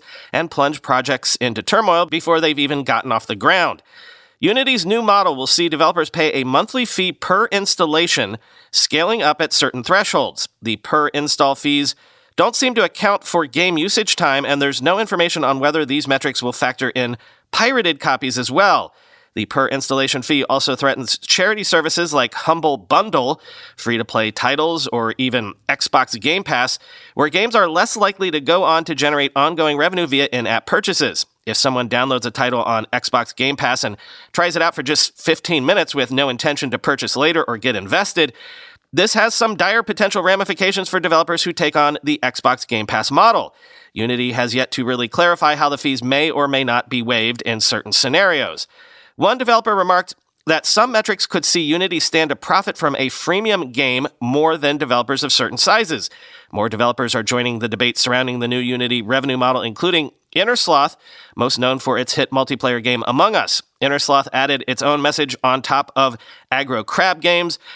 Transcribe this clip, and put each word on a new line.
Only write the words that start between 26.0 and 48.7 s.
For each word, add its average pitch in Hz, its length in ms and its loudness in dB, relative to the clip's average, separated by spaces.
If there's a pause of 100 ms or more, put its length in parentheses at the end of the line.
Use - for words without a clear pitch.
Game 170 240 0
Pass, 127 360 -2 (340)
where 151 160 0
games 208 260 0
are 196 140 4
less 175 260 0
likely 196 340 0
to 156 120 -2
go 170 240 2
on 160 180 2
to 165 100 -6
generate 143 400 0
ongoing 156 440 2
revenue 175 280 0
via 139 280 0
in-app 117 320 -2
purchases. 151 600 0 (200)
If 110 100 -4
someone 127 320 0
downloads 123 380 0
a 120 60 -6
title 123 300 -2
on 110 300 -2
Xbox 120 420 -2
Game 135 220 -2
Pass 131 300 0
and 107 100 -6 (380)
tries 175 240 0
it 165 40 2
out 165 140 0
for 151 80 -6
just 143 340 0
fifteen 160 480 0
minutes 165 300 2
with 127 160 0
no 135 160 2
intention 143 440 -2
to 131 60 -2
purchase 131 380 -2
later 156 320 2
or 117 100 -4
get 113 200 -2
invested, 147 560 0 (580)
this 175 220 2
has 220 200 2
some 220 220 0
dire 190 260 0
potential 202 420 -2
ramifications 190 640 0
for 185 100 -2
developers 165 440 2
who 175 100 -4
take 156 240 0
on 147 260 2
the 147 180 -2
Xbox 127 460 0
Game 110 180 -2
Pass 110 240 -2
model. 170 460 4 (380)
Unity 123 400 -2
has 120 200 0
yet 127 180 0
to 131 120 -4
really 123 240 -2
clarify 165 480 2
how 147 140 2
the 143 80 -4
fees 131 260 -4
may 139 260 2
or 143 200 0
may 135 160 0
not 120 240 0
be 123 120 -2
waived 117 420 0
in 113 180 -2
certain 110 320 -2
scenarios. 135 720 0 (500)